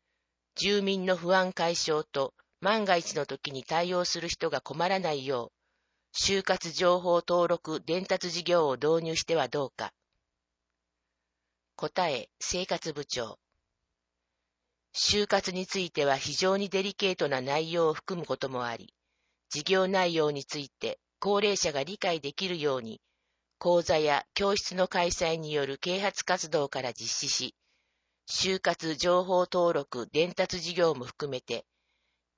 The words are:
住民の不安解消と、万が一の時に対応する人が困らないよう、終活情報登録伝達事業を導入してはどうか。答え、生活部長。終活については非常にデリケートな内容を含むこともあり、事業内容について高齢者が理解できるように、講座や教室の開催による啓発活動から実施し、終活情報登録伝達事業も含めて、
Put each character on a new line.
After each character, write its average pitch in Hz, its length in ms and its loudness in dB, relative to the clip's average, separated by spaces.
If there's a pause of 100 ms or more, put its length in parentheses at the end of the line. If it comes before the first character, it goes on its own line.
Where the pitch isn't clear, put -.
(560)
住 202 260 2
民 196 240 -2
の 185 100 2
不 175 180 0
安 185 180 4
解 170 240 0
消 156 280 0
と、 - 300 -2 (260)
万 208 240 2
が 190 120 4
一 170 180 -2
の 147 100 0
時 139 280 -8
に 131 120 -8
対 175 300 0
応 180 100 2
す - 160 -2
る 170 80 -6
人 165 220 -2
が 139 100 -2
困 165 280 -2
ら 190 120 2
な 175 120 0
い 135 140 -4
よ 123 200 -2
う、 - 60 -20 (640)
終 196 280 2
活 185 300 0
情 180 280 4
報 175 260 4
登 175 220 4
録 170 320 -2
伝 180 240 -2
達 185 260 -2
事 165 120 -6
業 165 260 4
を 131 60 2
導 151 280 2
入 160 140 -4
し - 80 -4
て 165 100 -2
は 139 140 2
ど 143 200 -2
う - 20 -10
か。 - 240 -10 (1800)
答 160 380 -2
え、 120 160 -4 (100)
生 185 280 -4
活 165 260 -6
部 143 140 -8
長。 110 320 -6 (1500)
終 202 340 0
活 190 260 0
に 185 140 -4
つ - 120 -6
い 180 120 -4
て 147 140 0
は 139 140 2
非 147 160 -6
常 190 240 2
に 202 100 -2
デ 190 140 0
リ 202 100 -4
ケ 190 200 0
ー - 40 0
ト 151 140 0
な 131 100 0
内 151 320 -2
容 170 160 4
を 156 60 2
含 180 260 -8
む 156 60 -8
こ 131 100 -2
と 139 140 -6
も 123 160 -4
あ 117 100 -6
り、 - 160 -18 (560)
事 147 160 -6
業 190 240 4
内 185 260 2
容 156 160 4
に 139 140 -4
つ - 140 -8
い 139 100 -10
て - 320 -8 (180)
高 202 220 2
齢 202 160 2
者 170 160 0
が 139 100 0
理 175 140 -6
解 175 240 0
で 139 140 -8
き 190 120 -4
る 180 120 -4
よ 143 180 0
う 123 60 -4
に、 113 180 -12 (580)
講 175 220 4
座 165 160 2
や 147 380 2
教 202 200 2
室 - 200 -4
の 185 140 2
開 175 200 2
催 165 280 0
に 156 140 -8
よ 147 140 0
る 135 140 -6
啓 180 200 -4
発 196 280 -4
活 180 240 0
動 147 180 0
か 131 140 -6
ら 123 100 -4
実 - 280 -6
施 143 100 -4
し、 127 240 -4 (720)
終 190 340 -2
活 165 360 0
情 175 280 4
報 180 260 2
登 175 220 4
録 127 400 -2
伝 170 220 2
達 185 260 -2
事 165 140 -8
業 165 200 4
も 123 120 -8
含 139 240 -8
め 127 100 -6
て、 - 240 -8 (720)